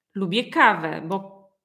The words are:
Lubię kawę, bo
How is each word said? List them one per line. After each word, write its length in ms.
Lubię 340
kawę, 560
bo 440